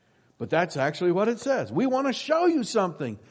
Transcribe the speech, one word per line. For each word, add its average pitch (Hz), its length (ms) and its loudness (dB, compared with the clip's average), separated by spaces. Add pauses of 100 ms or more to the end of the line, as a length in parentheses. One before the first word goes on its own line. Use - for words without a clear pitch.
(380)
But - 120 -6
that's 165 260 0
actually 165 380 0
what 202 160 2
it 240 100 -2
says. 220 320 -2
"We 196 160 0
want 262 200 0
to 254 60 0
show 320 320 0
you 330 180 4
something. 165 540 -2 (140)